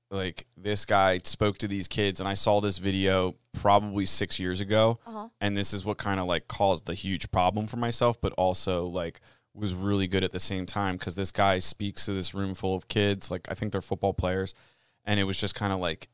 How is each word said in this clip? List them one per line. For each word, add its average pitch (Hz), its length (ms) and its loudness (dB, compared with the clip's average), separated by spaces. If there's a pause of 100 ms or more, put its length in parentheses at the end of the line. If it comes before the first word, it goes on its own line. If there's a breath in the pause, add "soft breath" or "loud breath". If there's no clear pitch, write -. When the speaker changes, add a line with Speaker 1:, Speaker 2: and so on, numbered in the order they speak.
(140)
Speaker 1:
Like, 92 320 -4 (100)
this 104 300 -2
guy 95 380 6
spoke - 340 0
to 107 100 -4
these 98 200 -4
kids, 101 320 -2
and 95 100 -4
I 98 60 -2
saw 104 260 4
this 98 160 0
video 95 580 2 (160)
probably 101 540 4
six - 340 0
years 92 220 -2
ago, 110 460 4
Speaker 2:
Uh-huh. 220 220 -12 (120)
Speaker 1:
and 101 160 0
this - 160 0
is 190 100 -4
what - 140 -4
kinda, 95 260 -2
like, 87 240 -2
caused 95 380 0
the 85 80 -4
huge - 380 -4
problem 95 360 2
for 117 100 -10
myself, 120 440 0
but 98 120 -2
also, 92 520 0
like, 87 340 -6 (360 soft breath)
was 104 180 -4
really 98 340 2
good 92 160 0
at 90 80 0
the 92 80 -4
same 92 280 -2
time, 95 320 -2
'cause 87 160 -6
this 95 160 -2
guy 98 280 4
speaks - 460 -2
to 101 80 -2
this 95 200 -2
room 98 200 -4
full 95 220 -2
of 90 120 -8
kids, 101 440 2
like, 90 180 -6
I - 60 -6
think 107 160 -4
they're 95 100 -2
football 98 320 -2
players, 95 400 -2 (500 soft breath)
and 104 160 0
it 98 40 2
was 95 160 -2
just 101 160 -2
kinda 98 220 -2
like 85 360 -4